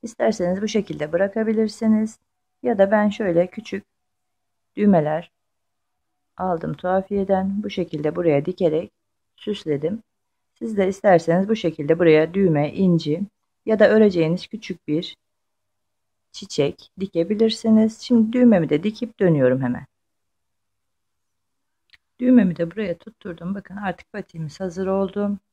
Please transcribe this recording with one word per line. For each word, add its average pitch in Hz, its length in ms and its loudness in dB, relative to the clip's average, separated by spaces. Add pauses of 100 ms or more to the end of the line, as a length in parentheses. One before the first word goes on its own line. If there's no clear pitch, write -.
İsterseniz 202 560 -2
bu 220 60 -4
şekilde 156 440 -4
bırakabilirsiniz. 220 1080 0 (440)
Ya 240 140 -2
da 196 140 4
ben 214 180 2
şöyle 180 380 0
küçük 202 380 -12 (880)
düğmeler 170 560 0 (1040)
aldım 165 360 -4
tuhafiyeden. 190 880 -2
Bu 208 60 -6
şekilde 160 460 -4
buraya 156 300 0
dikerek 180 460 -2 (460)
süsledim. 170 680 -6 (560)
Siz 220 180 -6
de 190 100 2
isterseniz 190 600 2
bu 226 60 2
şekilde 160 440 -2
buraya 160 340 4
düğme, 160 400 0
inci 170 480 0 (440)
ya 214 140 0
da 214 100 6
öreceğiniz 180 580 2
küçük - 400 -12
bir 156 280 -4 (1160)
çiçek - 680 -6
dikebilirsiniz. 220 1000 0
Şimdi 226 320 2
düğmemi 220 360 4
de 151 140 0
dikip 220 360 -6
dönüyorum 135 420 4
hemen. 123 240 -6 (2250)
Düğmemi 240 380 4
de 170 140 -4
buraya 196 260 -6
tutturdum. 180 580 -12
Bakın 190 220 -14
artık 190 360 -10
patiğimiz 165 460 -12
hazır 185 280 -6
oldu. 196 520 -2 (140)